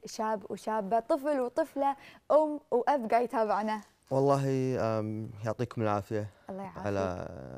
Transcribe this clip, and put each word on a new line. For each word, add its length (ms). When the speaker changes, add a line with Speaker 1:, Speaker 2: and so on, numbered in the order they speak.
Speaker 1:
شاب 460
وشابة، 480
طفل 400
وطفلة، 560
أم 280
وأب 400
قاعد 120
يتابعنا؟ 580
Speaker 2:
والله، 320
آم، 500
يعطيكم 360
العافية 460
Speaker 1:
الله 140
يعافيك. 220
Speaker 2:
على، 420